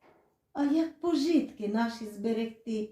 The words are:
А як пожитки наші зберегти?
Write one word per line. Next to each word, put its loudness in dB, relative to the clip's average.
А 0
як 2
пожитки 2
наші -2
зберегти? -4